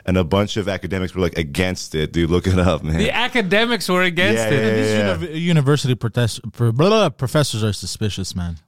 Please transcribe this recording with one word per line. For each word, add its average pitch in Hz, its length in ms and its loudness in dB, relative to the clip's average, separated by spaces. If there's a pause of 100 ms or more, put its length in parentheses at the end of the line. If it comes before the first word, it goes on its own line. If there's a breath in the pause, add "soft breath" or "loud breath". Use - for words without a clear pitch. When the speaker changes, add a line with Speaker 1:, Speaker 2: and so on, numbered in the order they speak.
Speaker 1:
and 92 100 2
a 92 80 4
bunch 98 320 0
of 98 120 -2
academics 92 460 -4
were, 92 60 -2
like, 87 160 0
against 85 580 -4
it. 78 180 -2
Dude, 82 180 2
look 87 160 2
it 92 120 2
up, 87 240 2
man. 78 160 -2
Speaker 2:
The - 120 0
academics 226 800 0
were 180 120 2
against 180 400 0
Speaker 1:
Yeah, 110 60 0
Speaker 2:
it. - 40 2
Speaker 1:
yeah, 110 140 2
yeah, 107 500 2
Speaker 3:
These 82 60 -4
Speaker 1:
yeah. 175 120 -6
Speaker 3:
univ-, 160 60 -4
university 147 540 2
protest-, 117 460 -2 (120)
pro-, 120 200 2
blah, 147 160 4
blah, 208 220 4
professors 123 520 0
are 107 120 2
suspicious, - 600 -6
man. 85 220 -4 (120)